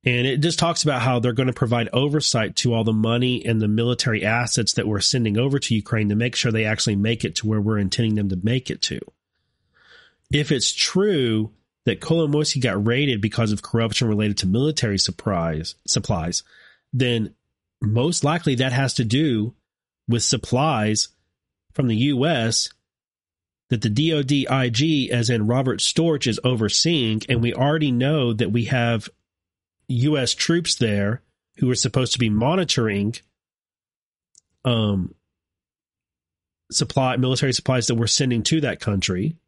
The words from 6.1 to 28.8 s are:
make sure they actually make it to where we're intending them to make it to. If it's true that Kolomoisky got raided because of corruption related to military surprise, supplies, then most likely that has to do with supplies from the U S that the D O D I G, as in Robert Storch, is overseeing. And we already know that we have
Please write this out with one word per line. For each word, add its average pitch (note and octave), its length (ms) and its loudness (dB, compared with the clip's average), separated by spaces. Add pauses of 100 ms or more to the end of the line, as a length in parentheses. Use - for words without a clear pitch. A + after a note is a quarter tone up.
make A#2 200 0
sure A#2+ 160 0
they A2 140 0
actually G#2+ 300 0
make A2 300 0
it D#2+ 100 -4
to A2 120 -4
where G#2+ 120 0
we're G#2 200 0
intending G#2+ 360 0
them G2+ 140 0
to F2+ 120 -2
make A#2+ 280 -2
it - 140 -6
to. - 160 -6 (1300)
If D3 200 0
it's C3 200 0
true B2+ 800 0 (340)
that - 160 0
Kolomoisky D3+ 600 0
got G#2 240 0
raided B2 340 0
because G#2+ 320 0
of G#2 100 -2
corruption A2+ 460 -2
related G#2 320 0
to F#2+ 80 -2
military A#2 520 0
surprise, E2 760 -4 (120)
supplies, F2 560 -4 (500)
then A#2+ 400 -2 (480)
most A#2+ 420 0
likely D3+ 320 0
that B2+ 180 0
has C3 220 0
to B2 100 0
do A#2+ 480 0 (540)
with A#2 140 0
supplies A#2+ 880 0 (640)
from C3+ 140 -2
the A2 80 2
U C3 300 0
S A#2 440 0 (1000)
that A#2 120 0
the A2 80 0
D D3+ 240 2
O D3 80 0
D C#3 260 0
I C3 220 0
G, C#3 420 0
as A#2+ 180 0
in A2 180 2
Robert B2+ 320 0
Storch, D#3+ 480 0
is A2 160 0
overseeing. A#2 880 2
And A#2 120 2
we A#2+ 120 0
already D3 380 0
know B2+ 420 2
that G#2+ 180 0
we A2+ 140 0
have A#2 420 0 (800)